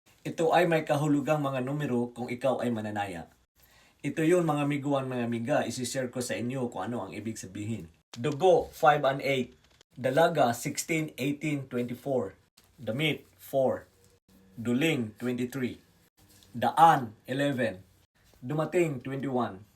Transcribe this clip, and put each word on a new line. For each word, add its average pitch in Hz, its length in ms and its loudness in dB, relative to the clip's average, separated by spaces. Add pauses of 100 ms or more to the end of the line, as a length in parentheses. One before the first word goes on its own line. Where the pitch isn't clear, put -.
(220)
Ito - 320 0
ay 170 160 6
may 156 160 2
kahulugang 147 560 2
mga 131 240 -2
numero 123 480 -2
kung 120 160 -8
ikaw 123 320 0
ay 120 80 0
mananaya. 104 560 -4 (800)
Ito 160 160 -4
yun, 170 240 4
mga 147 160 0
amigo, 143 320 0
ang 131 160 -2
mga 120 160 -2
amiga, 117 300 0 (100)
isi-share 127 480 -6
ko 123 80 -4
sa - 160 -6
inyo 120 320 -4
kung 95 160 -8
ano 117 160 -4
ang 92 80 -10
ibig 104 240 -8
sabihin. 104 560 -10 (240)
Dugo, 147 560 2
five 151 320 4
and 135 160 2
eight. 131 400 -2 (400)
Dalaga, 139 560 4
sixteen, 156 640 -4
eighteen, 143 480 -2
twenty-four. 123 720 -4 (400)
Damit, 147 480 -2 (160)
four. 131 480 0 (640)
Duling, 123 640 0
twenty-three. 123 640 -4 (720)
Daan, 123 720 4
eleven. 123 560 -2 (560)
Dumating, 151 640 0
twenty-one. 123 560 -4 (180)